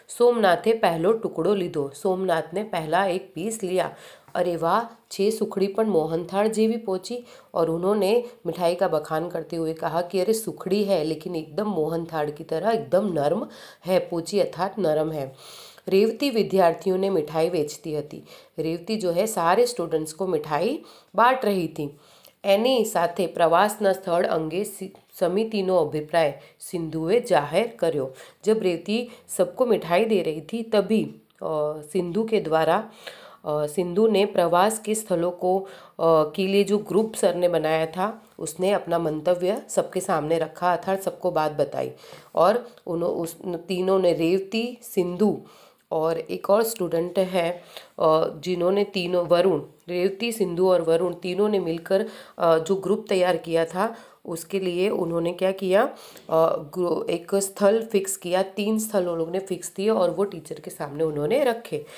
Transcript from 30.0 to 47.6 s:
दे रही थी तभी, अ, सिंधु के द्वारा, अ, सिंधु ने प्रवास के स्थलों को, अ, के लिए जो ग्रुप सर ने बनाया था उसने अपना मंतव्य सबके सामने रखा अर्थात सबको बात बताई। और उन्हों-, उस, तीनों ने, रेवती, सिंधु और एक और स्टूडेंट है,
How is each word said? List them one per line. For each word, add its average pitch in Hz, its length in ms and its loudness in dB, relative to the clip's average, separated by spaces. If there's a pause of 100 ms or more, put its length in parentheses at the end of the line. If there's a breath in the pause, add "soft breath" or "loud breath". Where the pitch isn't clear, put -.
दे 214 160 2
रही 160 200 -4
थी 226 220 -8
तभी, 202 520 0 (280)
अ, 151 380 -2
सिंधु 175 420 -2
के 220 160 0
द्वारा, 160 520 2 (540 loud breath)
अ, 151 220 -2
सिंधु 180 400 2
ने 208 180 4
प्रवास 185 540 2
के 214 160 -4
स्थलों 175 360 -2
को, 185 280 0
अ, 190 80 -8 (680 loud breath)
के 190 120 0
लिए 196 160 4
जो 196 140 2
ग्रुप 214 380 0
सर 175 200 2
ने 175 140 2
बनाया 160 360 0
था 190 360 -4 (180)
उसने 180 320 -2
अपना 170 280 0
मंतव्य 175 680 0
सबके - 300 -2
सामने 165 400 0
रखा 170 340 0
अर्थात 190 280 -2
सबको 180 300 -4
बात 156 200 0
बताई। 135 400 -2 (440 loud breath)
और 214 340 2 (180 loud breath)
उन्हों-, 170 260 -2
उस, 165 320 -6
तीनों 185 540 0
ने, 175 140 4
रेवती, 190 680 0
सिंधु 180 600 0 (500 loud breath)
और 160 280 0
एक - 300 -6
और 214 140 6
स्टूडेंट 175 560 -2
है, 175 420 0 (380 loud breath)